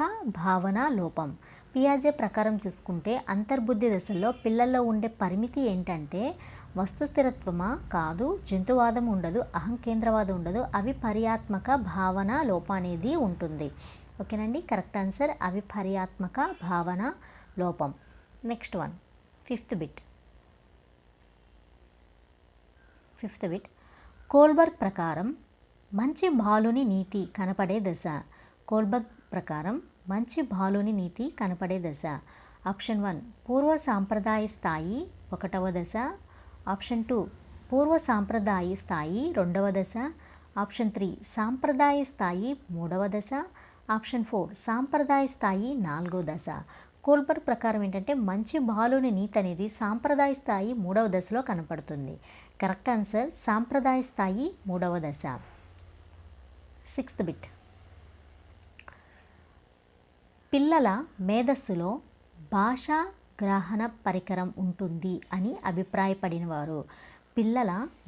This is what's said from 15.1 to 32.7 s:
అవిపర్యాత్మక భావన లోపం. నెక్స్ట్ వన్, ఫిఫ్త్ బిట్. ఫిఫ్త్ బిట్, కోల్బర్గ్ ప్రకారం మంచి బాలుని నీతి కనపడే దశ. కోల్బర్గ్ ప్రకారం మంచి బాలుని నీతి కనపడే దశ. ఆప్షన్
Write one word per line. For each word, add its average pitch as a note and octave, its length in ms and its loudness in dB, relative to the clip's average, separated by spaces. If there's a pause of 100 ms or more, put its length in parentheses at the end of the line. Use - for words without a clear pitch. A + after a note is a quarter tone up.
అవిపర్యాత్మక F#3+ 1040 -2 (160)
భావన F3 400 -2 (560)
లోపం. E3+ 340 -2 (520)
నెక్స్ట్ A3+ 320 -6
వన్, D#3+ 180 -6 (500)
ఫిఫ్త్ A#3+ 300 -6
బిట్. D#3 260 -8 (3250)
ఫిఫ్త్ - 280 -6
బిట్, F3+ 200 -6 (640)
కోల్బర్గ్ D4+ 500 10
ప్రకారం F3 480 0 (640)
మంచి B3+ 360 2
బాలుని A3+ 560 4
నీతి F#3+ 380 0 (140)
కనపడే F#3+ 440 0
దశ. F#3 260 -2 (600)
కోల్బర్గ్ A3 440 2 (200)
ప్రకారం F3+ 440 -4 (320)
మంచి A3+ 340 -2
బాలుని G3+ 500 0
నీతి F#3 320 -2 (160)
కనపడే F#3 400 -2
దశ. D#3 240 -6 (640)
ఆప్షన్ G3+ 360 -2